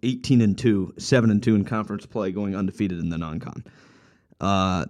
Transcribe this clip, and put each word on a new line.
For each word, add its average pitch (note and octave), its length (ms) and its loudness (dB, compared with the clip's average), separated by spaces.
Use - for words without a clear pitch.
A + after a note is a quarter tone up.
eighteen B2 380 2
and G#2 160 4
two, G2 400 2
seven A#2 320 2
and G#2 120 4
two A2 140 2
in G2+ 80 4
conference G#2+ 420 -6
play, G2 260 -4
going G2 240 -4
undefeated F#2+ 440 -4
in E2 100 -4
the E2 80 -4
non-con. D#2+ 460 -8
Uh, F#2+ 480 0